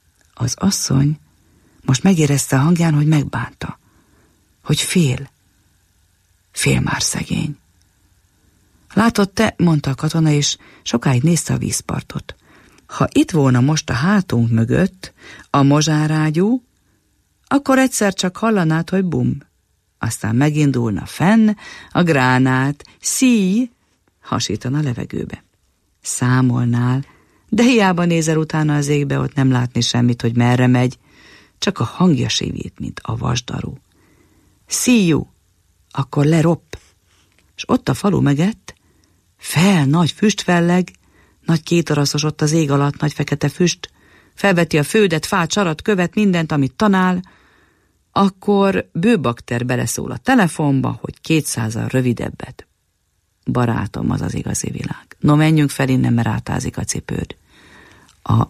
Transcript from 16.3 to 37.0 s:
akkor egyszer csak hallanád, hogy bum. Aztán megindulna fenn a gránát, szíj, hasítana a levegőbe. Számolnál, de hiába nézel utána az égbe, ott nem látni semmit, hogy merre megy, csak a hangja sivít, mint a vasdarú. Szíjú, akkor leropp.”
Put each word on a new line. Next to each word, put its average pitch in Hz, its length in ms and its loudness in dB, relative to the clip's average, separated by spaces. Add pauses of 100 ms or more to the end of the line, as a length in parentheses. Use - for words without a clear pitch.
akkor 277 300 0
egyszer 254 360 0
csak 185 240 -4
hallanád, 170 520 0
hogy 190 140 0
bum. 135 440 -2 (540)
Aztán 110 340 -4
megindulna 131 680 0
fenn 214 440 2 (420)
a 180 120 0
gránát, 131 800 2 (160)
szíj, 233 680 0 (500)
hasítana - 580 -6
a 151 40 -2
levegőbe. - 640 -8 (580)
Számolnál, 123 1040 0 (440)
de 220 140 2
hiába 196 420 4
nézel 165 320 0
utána 156 380 0
az 143 120 0
égbe, 143 320 0
ott 131 140 -4
nem 131 180 2
látni 123 300 0
semmit, 120 400 0
hogy 117 140 0
merre 123 320 2
megy, 123 300 2 (600)
csak - 220 -4
a - 40 0
hangja 123 460 2
sivít, - 500 -6
mint - 240 -10
a 113 140 -6
vasdarú. - 600 -6 (880)
Szíjú, 190 640 2 (580)
akkor 143 340 -2
leropp.” 160 480 2 (800)